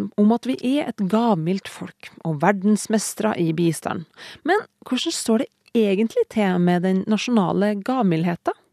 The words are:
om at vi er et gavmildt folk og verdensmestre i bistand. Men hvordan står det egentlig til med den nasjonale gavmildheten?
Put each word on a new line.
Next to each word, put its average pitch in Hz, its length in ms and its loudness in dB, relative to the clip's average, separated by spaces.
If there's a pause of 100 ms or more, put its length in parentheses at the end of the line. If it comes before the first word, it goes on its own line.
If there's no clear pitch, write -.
(160)
om 208 160 6
at 240 160 -2
vi 262 160 -2
er 269 240 0
et 214 140 -6 (100)
gavmildt 196 560 0
folk - 400 -16 (160)
og 156 160 -4
verdensmestre 208 960 0
i 165 160 0
bistand. 165 520 -2 (420)
Men 403 160 2 (240)
hvordan 254 260 -4
står 233 300 0
det - 60 -8 (260)
egentlig 220 560 2
til 190 320 2
med 175 240 2
den 190 240 0
nasjonale 208 600 2 (120)
gavmildheten? 180 680 0 (160)